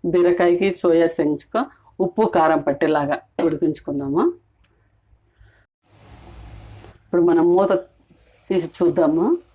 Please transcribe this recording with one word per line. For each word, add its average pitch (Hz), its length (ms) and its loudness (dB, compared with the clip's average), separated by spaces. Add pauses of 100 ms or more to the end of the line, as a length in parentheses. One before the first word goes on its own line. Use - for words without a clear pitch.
(120)
బీరకాయకి 175 560 2 (120)
సోయా 165 340 2
చంక్స్కు 151 460 -2 (440)
ఉప్పు 214 200 0 (120)
కారం 160 300 2
పట్టేలాగా 147 500 -2 (300)
ఉడికించుకుందాము. 147 760 -4 (2750)
ఇప్పుడు 175 260 0
మనం 165 140 4 (100)
మూత 190 180 2 (800)
తీసి 175 180 -2 (100)
చూద్దాము. 165 480 2 (280)